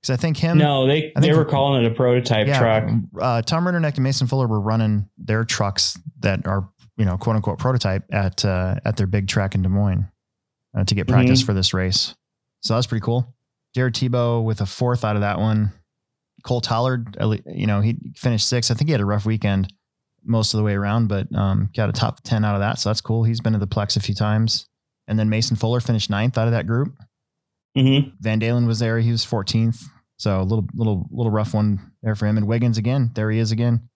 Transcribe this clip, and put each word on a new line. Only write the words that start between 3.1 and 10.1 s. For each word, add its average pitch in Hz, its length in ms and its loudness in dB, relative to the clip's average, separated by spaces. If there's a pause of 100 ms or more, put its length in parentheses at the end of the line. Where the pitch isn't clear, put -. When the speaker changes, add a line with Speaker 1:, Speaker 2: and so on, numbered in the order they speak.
Speaker 1:
uh, 117 220 0
Tom 165 240 0
Rinderneck 165 300 0
and 135 80 0
Mason 131 220 0
Fuller 131 220 0
were 110 120 0
running 107 580 0
their 110 260 0
trucks - 540 -2 (220)
that 98 260 0
are, 95 240 -2 (260)
you 110 80 0
know, 92 140 0
quote 110 180 0
unquote 107 220 -2
prototype 110 520 0
at, 98 320 -2
uh, 92 340 0 (100)
at 107 100 0
their 101 100 0
big 98 220 0
track 98 260 0
in 98 60 2
Des 92 80 2
Moines, 98 420 0 (640)